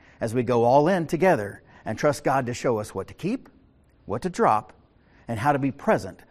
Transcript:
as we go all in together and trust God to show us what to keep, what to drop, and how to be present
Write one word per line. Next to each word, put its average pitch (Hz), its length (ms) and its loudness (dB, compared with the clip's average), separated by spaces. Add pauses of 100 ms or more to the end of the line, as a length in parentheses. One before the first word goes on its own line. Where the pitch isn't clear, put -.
(180)
as 107 140 -4
we 127 100 0
go 117 220 2
all 143 240 4
in 175 180 0
together 147 560 0 (220)
and 107 140 -6
trust 147 260 0
God 135 220 0
to 120 80 -6
show 117 240 0
us 104 160 -8
what 95 140 -8
to - 60 -20
keep, - 360 -8 (560)
what 95 160 -6
to 185 80 -4
drop, 143 420 2 (560)
and 113 100 -4
how 143 140 2
to 139 60 0
be 135 120 -2
present 110 600 -4